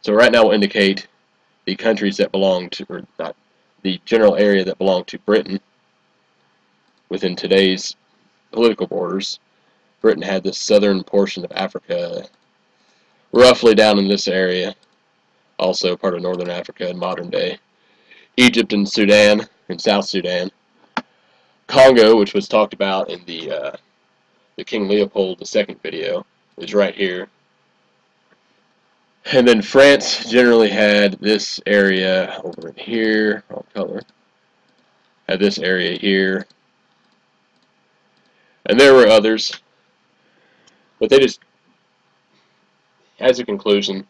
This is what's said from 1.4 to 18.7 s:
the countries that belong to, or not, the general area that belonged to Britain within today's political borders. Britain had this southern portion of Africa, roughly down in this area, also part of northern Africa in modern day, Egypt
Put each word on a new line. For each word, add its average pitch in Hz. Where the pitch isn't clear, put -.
the 95
countries 104
that 98
belong 92
to, -
or 90
not, 82
the 92
general 107
area 101
that 92
belonged 92
to -
Britain 104
within 92
today's 95
political 113
borders. 92
Britain 98
had 95
this 98
southern 101
portion 98
of 87
Africa, 90
roughly 120
down 107
in 98
this 101
area, 92
also 92
part 92
of 87
northern 90
Africa 87
in 90
modern 87
day, 90
Egypt 120